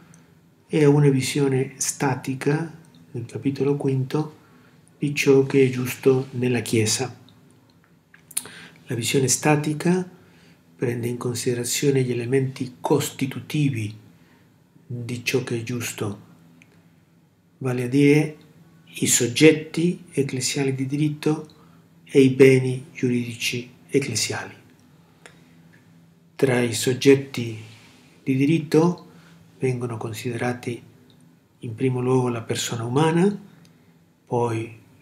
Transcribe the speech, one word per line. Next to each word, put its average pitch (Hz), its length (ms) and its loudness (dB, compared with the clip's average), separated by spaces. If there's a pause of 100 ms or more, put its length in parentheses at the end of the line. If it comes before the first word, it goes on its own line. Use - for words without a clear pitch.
(680)
e 156 160 2
a 143 40 6
una 143 200 6
visione 135 720 0
statica 143 960 -4 (380)
nel 117 140 -8
capitolo 135 520 -4
quinto 135 600 -4 (600)
di 143 160 -4
ciò 135 300 6
che 135 220 4
è 127 40 4
giusto 127 640 0
nella 123 300 -2
Chiesa. 110 580 -2 (1700)
La 131 80 -6
visione 123 320 0
statica 151 840 0 (680)
prende 120 320 -4
in 123 80 -4
considerazione 123 880 -2
gli 123 80 -2
elementi 127 680 -2
costitutivi 123 1120 -2 (960)
di 120 380 -10
ciò 127 180 -2
che 123 160 -6
è 113 60 -8
giusto, 110 560 -8 (1400)
vale 127 240 -4
a 123 60 -6
dire 143 480 4 (600)
i - 100 -2
soggetti 151 1040 2
ecclesiali 135 640 -4
di 131 100 -4
diritto 151 640 -2 (560)
e - 160 4
i 131 80 8
beni 131 640 4
giuridici 120 800 -4 (160)
ecclesiali. - 680 -4 (1800)
Tra 123 240 2
i 117 140 -2
soggetti 127 840 0 (680)
di 135 140 -2
diritto 156 760 2 (480)
vengono 123 380 -4
considerati 117 840 -8 (800)
in 117 140 -10
primo 127 280 -2
luogo 127 260 2
la 117 140 -6
persona 117 420 -6
umana, 160 500 2 (920)
poi 113 520 -4 (240)